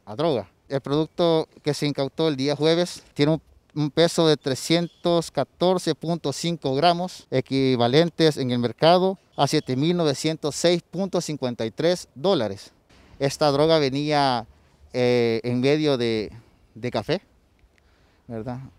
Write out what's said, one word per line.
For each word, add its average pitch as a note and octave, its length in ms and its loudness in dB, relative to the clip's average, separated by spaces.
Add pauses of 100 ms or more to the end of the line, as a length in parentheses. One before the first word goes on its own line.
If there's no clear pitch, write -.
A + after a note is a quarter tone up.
a G#2+ 100 -16
droga. C3+ 360 -2 (160)
El C#3 140 -4
producto D#3+ 640 0 (160)
que D3 100 -2
se D3+ 140 -4
incautó C#3+ 400 -2
el D3+ 80 0
día C3+ 180 -2
jueves E3 480 0 (120)
tiene C#3+ 180 2
un, D#3+ 100 0 (340)
un D3 140 -2
peso E3 380 2
de D#3 80 4
trescientos E3 960 -2
catorce F3 640 0
punto D#3 380 -4
cinco D#3+ 420 -4
gramos, E3+ 560 0
equivalentes C3+ 1040 2
en C3 160 -4
el B2 80 0
mercado F3 580 2 (200)
a C#3+ 100 2
siete C3+ 300 -2
mil D#3+ 180 2
novecientos D#3 600 -2
seis E3+ 260 2
punto F3+ 400 -6
cincuenta B2+ 440 -6
y A2 60 -6
tres F3 420 -2
dólares. B2+ 600 -2 (460)
Esta C#3+ 320 0
droga D#3 280 4
venía, C#3 640 0 (460)
eh, B2 540 2
en B2 160 -2
medio C#3+ 360 2
de, A2+ 360 -4 (420)
de A#2 160 -8
café, C3 300 -4 (1040)
¿verdad? A#2+ 320 -10 (200)